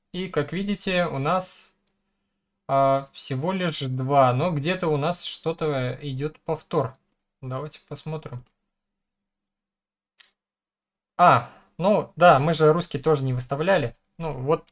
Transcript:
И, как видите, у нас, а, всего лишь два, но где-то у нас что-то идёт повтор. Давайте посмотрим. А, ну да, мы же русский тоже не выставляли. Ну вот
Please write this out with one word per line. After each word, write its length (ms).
И, 160
как 240
видите, 540
у 120
нас, 540
а, 460
всего 400
лишь 280
два, 520
но 180
где-то 380
у 80
нас 280
что-то 760
идёт 400
повтор. 540
Давайте 460
посмотрим. 580
А, 320
ну 380
да, 240
мы 140
же 200
русский 260
тоже 260
не 80
выставляли. 640
Ну 160
вот 380